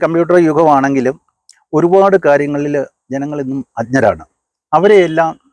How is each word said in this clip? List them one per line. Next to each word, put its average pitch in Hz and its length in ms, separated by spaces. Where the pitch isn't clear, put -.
കമ്പ്യൂട്ടർ 165 340
യുഗമാണെങ്കിലും 139 680
ഒരുപാട് 190 380
കാര്യങ്ങളിൽ 143 500
ജനങ്ങൾ 143 320
ഇന്നും 135 160
അജ്ഞരാണ്. 113 440
അവരെയെല്ലാം 165 600